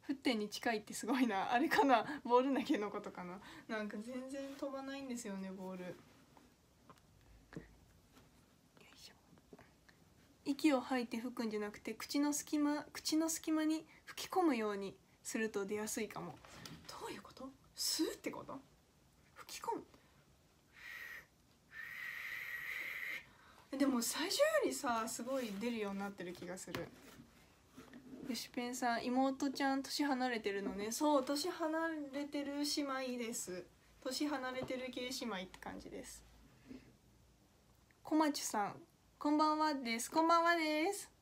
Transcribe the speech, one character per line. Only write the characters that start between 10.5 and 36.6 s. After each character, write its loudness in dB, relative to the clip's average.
を 4
吐 2
い -2
て -4
吹 -4
く -2
ん 0
じ -2
ゃ 0
な -2
く -14
て、 -6
口 -2
の 4
隙 0
間、 2
口 0
の 4
隙 -2
間 4
に 2
吹 -8
き -14
込 4
む 6
よ 2
う -2
に -6
す -4
る 2
と -2
出 -2
や -2
す -2
い -2
か -8
も。 -8
ど -8
う -6
い -8
う -12
こ -20
と？ -12
吸 0
う 0
っ -10
て -6
こ -8
と？ -10
吹 -12
き -8
込 0
む。 -6
で 6
も 4
最 0
初 0
よ 8
り 2
さ、 0
す -6
ご -2
い -4
出 0
る -2
よ -2
う -4
に -4
な -4
っ -8
て -10
る -6
気 -10
が -8
す -10
る。 -4
よ 0
し -8
ペ -4
ン -4
さ 0
ん、 -4
妹 2
ち -2
ゃ 4
ん 0
年 -2
離 2
れ 0
て -2
る 0
の -2
ね。 -4
そ 6
う、 2
年 0
離 0
れ -2
て -2
る -2
姉 0
妹 -2
で -4
す。 -6
年 0
離 -2
れ -4
て -4
る -4
系 -4
姉 -4
妹 -2
っ -2
て -16
感 -8
じ -14
で -10
す。 -16